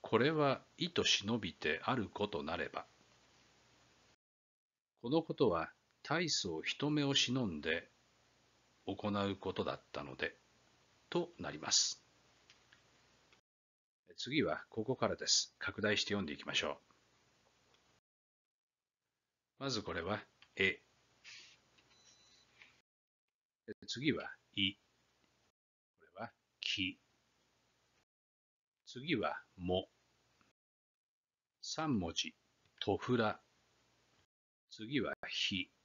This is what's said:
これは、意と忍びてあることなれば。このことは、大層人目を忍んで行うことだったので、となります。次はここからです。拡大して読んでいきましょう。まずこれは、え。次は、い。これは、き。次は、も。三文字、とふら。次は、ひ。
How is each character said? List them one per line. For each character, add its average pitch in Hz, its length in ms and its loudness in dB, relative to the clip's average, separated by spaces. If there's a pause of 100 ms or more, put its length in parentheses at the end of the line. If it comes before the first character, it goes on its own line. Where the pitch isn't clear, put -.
こ 110 160 2
れ 135 140 4
は、 143 300 2 (140)
意 - 160 -4
と - 140 2
忍 110 340 2
び 87 140 -6
て 78 320 -2
あ 123 100 2
る 101 140 -2
こ 101 180 -2
と 73 160 -4
な 80 140 -4
れ 78 100 -2
ば。 - 180 -8 (2250)
こ 113 80 -4
の 156 140 4
こ - 120 -6
と 123 140 6
は、 82 220 2 (320)
大 165 260 0
層 80 340 0
人 - 260 0
目 147 160 4
を 139 100 2
忍 127 320 4
ん 78 140 -4
で 80 280 -2 (1040)
行 104 140 -2
う 98 260 0
こ 95 180 -6
と 98 100 -2
だ 64 120 -2
っ - 60 -18 (100)
た 69 120 -6
の 67 120 -10
で、 - 200 -4 (760)
と 175 280 -2
な 73 140 -6
り 76 80 -10
ま - 120 -4
す。 - 320 2 (2250)
次 131 260 2
は 80 260 0
こ 110 140 -4
こ 127 120 0
か 110 120 0
ら 87 80 0
で - 120 -6
す。 - 320 2
拡 - 220 -4
大 104 160 4
し - 60 0
て - 60 -4
読 101 120 2
ん 92 40 0
で 73 80 -6
い 71 40 -8
き - 80 -14
ま - 80 -6
し - 100 2
ょ 73 160 -2 (2750)
う。 131 40 -8
ま 139 60 -2
ず 113 120 0
こ 85 120 -6
れ 85 80 -2
は、 95 180 -2 (360)
え。 95 260 4 (3000)
次 135 240 0
は、 - 180 -2 (260)
い。 98 180 2
こ - 60 -16 (1200)
れ 80 60 -20 (140)
は、 120 100 -8 (280)
き。 - 400 -2 (1900)
次 143 300 -2
は、 82 240 0 (180)
も。 90 300 0 (1700)
三 151 380 0
文 82 140 0
字、 - 200 -2 (460)
と 98 180 2
ふ 123 200 2
ら。 110 220 2 (1300)
次 120 300 0
は、 71 140 0 (120)
ひ。 - 420 -2 (160)